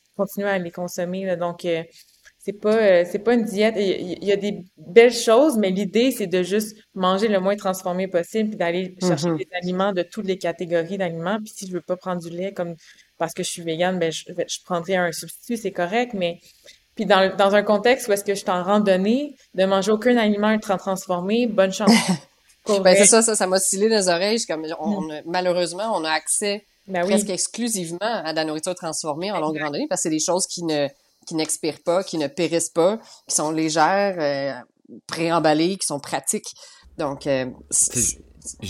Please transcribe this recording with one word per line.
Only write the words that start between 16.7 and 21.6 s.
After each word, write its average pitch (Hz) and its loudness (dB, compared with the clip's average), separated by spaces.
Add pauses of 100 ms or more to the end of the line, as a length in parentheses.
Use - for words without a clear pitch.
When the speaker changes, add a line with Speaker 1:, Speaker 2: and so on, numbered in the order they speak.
Speaker 1:
puis 214 -4
dans, 190 6
dans 196 4
un 208 4
contexte 220 2
où - 0
est-ce 202 0
que 196 -2
je 196 -6
suis - -4
en 180 0
randonnée, 208 2 (200)
de 185 4
manger 190 2
aucun 226 4
aliment 214 2
ultra 214 0
transformé, 190 -2
bonne 190 2